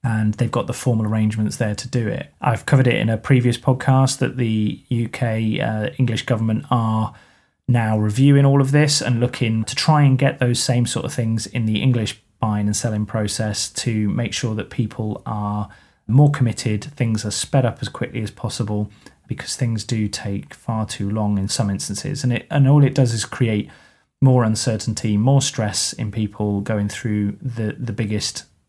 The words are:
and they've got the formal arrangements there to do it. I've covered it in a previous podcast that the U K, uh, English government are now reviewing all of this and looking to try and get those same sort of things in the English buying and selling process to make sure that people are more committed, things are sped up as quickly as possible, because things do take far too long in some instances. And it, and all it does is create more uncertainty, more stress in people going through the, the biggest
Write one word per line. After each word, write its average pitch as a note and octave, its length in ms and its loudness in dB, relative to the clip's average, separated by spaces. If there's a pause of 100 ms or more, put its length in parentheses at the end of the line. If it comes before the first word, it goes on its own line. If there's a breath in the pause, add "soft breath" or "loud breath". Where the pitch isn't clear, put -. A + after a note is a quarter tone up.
and A2 320 0
they've - 160 0
got - 160 -2
the A#2+ 60 -4
formal A2+ 320 0
arrangements G#2+ 520 0
there G#2 180 -2
to - 120 -10
do A#2 200 -2
it. - 340 -8
I've - 240 0
covered B2+ 220 6
it A#2 80 4
in A2 140 0
a A2 80 0
previous B2 400 4
podcast C3+ 600 2
that C3 180 -2
the A2 500 0
U A#2 220 -2
K, A2 500 -2
uh, G#2+ 380 -2
English A2+ 280 0
government A2 460 0
are A2 420 0 (540 soft breath)
now A2 300 2
reviewing C3+ 480 4
all C#3 160 6
of C3+ 100 0
this D3 300 4
and A#2+ 180 0
looking A2+ 460 -2
to - 100 -8
try D3 280 4
and C3 140 6
get C3 220 0
those A#2+ 200 2
same B2 260 2
sort - 200 -4
of - 80 -6
things A2+ 340 -2
in A#2 180 -4
the G#2+ 160 0
English A#2+ 400 0 (180)
buying G#2 280 0
and G#2+ 80 0
selling G#2+ 300 -2
process G#2+ 680 -4
to G#2+ 380 -2
make A#2 220 -2
sure A2 240 -4
that G#2+ 140 -6
people A2 560 -6
are G#2 440 -4 (380 loud breath)
more D3 240 6
committed, A2 540 -2 (100)
things A2+ 300 -2
are G#2 60 -4
sped - 340 0
up A2 160 -2
as - 80 -8
quickly - 320 -8
as G#2 100 -6
possible, G#2 580 -4 (380 loud breath)
because - 300 -8
things A2+ 260 -2
do A2 240 -2
take - 460 -8
far A2 320 -4
too G2+ 240 -6
long G#2 280 0
in G2 120 -2
some G#2 200 0
instances. G2 540 -6
And B2 80 2
it, - 180 -2
and C#3 160 4
all C#3+ 160 6
it C#3+ 140 4
does B2 160 2
is A2+ 140 -4
create A2 440 -2 (520 loud breath)
more B2+ 240 6
uncertainty, G#2+ 720 -2
more C3+ 240 4
stress - 500 -4
in G#2+ 200 -6
people G#2 500 -2
going G2+ 260 -2
through G#2 540 -2
the, A2+ 360 -4
the A#2 140 -6
biggest G#2 540 -4 (240)